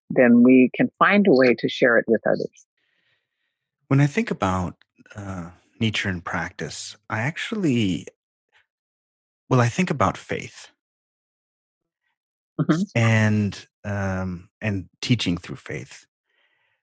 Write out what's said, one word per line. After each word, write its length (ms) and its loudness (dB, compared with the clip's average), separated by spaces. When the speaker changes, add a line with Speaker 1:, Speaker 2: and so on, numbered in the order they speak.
Speaker 1:
then 340 6
we 320 6
can 140 0
find 280 4
a 40 6
way 240 6
to 140 -4
share 280 2
it 100 0
with 200 2
others. 380 -4
Speaker 2:
When 140 2
I 60 4
think 220 -4
about, 460 -4
uh, 360 -12
Nichiren 440 -4
practice, 720 -10
I 120 -6
actually, 840 -2
well, 140 2
I 80 2
think 200 -2
about 280 -2
faith 540 -12
Speaker 1:
Mm-hmm. 220 0
Speaker 2:
and, 760 0
um, 680 -6
and 300 -6
teaching 360 -2
through 180 -12
faith. 500 -16